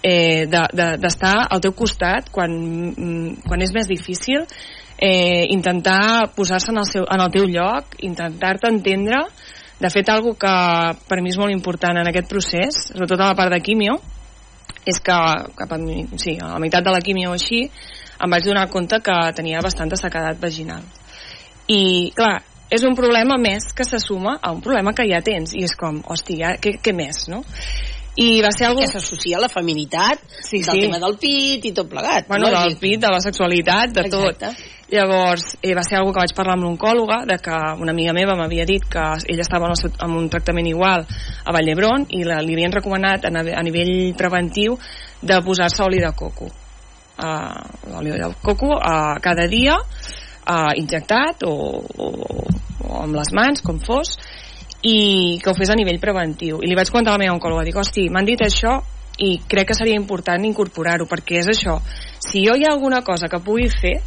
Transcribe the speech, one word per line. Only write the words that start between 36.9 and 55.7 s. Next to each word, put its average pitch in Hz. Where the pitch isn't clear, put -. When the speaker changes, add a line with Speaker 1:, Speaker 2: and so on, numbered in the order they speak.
Speaker 1:
de 185
que 170
una 165
amiga 165
meva 190
m'havia 165
dit 190
que 170
ella 170
estava 175
en 175
el 170
seu, 165
en 170
un 165
tractament 170
igual 175
a -
Vall 160
d'Hebron 220
i 180
la, 170
li 160
havien 170
recomanat 196
a, -
a 165
nivell 180
preventiu 180
de 185
posar-se 180
oli 185
de 165
coco. -
Eh, -
l'oli 151
de 165
coco, 262
eh, 156
cada 170
dia, 247
eh, 160
injectat 208
o, 147
o, -
o -
amb 151
les 151
mans, 254
com 160
fos, 277
i 196
que -
ho 185
fes 190